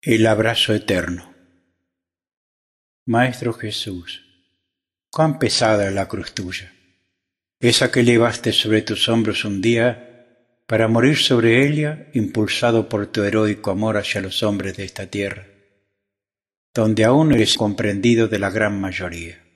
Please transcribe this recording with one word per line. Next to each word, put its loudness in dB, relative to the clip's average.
El 4
abrazo 2
eterno. -4
Maestro 0
Jesús, -12
cuán 0
pesada 0
es -4
la -2
cruz -10
tuya, -10
esa 2
que 4
llevaste 2
sobre 0
tus -4
hombros 0
un -4
día -2
para 0
morir 4
sobre 4
ella, -4
impulsado 0
por -4
tu -4
heroico -2
amor -2
hacia -4
los -6
hombres -2
de -10
esta -12
tierra, -8
donde 2
aún 4
eres 2
comprendido 0
de -2
la -2
gran -2
mayoría. -8